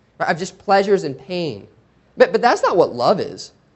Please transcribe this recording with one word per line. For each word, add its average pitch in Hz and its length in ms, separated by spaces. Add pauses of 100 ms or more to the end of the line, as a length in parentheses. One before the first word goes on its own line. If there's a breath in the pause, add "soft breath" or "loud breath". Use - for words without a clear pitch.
(180)
right? 165 120
Of 180 80
just 185 200
pleasures 196 460
and 139 140
pain. 160 500 (480)
But, 226 160
but 311 100
that's 262 200
not 311 140
what 127 180
love 139 260
is, 95 320 (240)